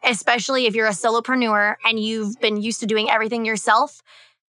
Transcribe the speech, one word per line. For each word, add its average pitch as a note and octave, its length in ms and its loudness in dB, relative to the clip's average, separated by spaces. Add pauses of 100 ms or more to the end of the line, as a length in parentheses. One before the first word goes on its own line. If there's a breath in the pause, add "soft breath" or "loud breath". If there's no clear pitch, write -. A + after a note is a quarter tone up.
especially B3 640 0
if G#3 80 0
you're A3 120 2
a G#3+ 40 2
solopreneur A3+ 920 0
and A3 160 0
you've A3 400 -4
been G#3+ 180 0
used G#3+ 240 -4
to A#3+ 40 -4
doing G#3+ 240 0
everything A3 360 0
yourself, A3+ 560 0 (520 soft breath)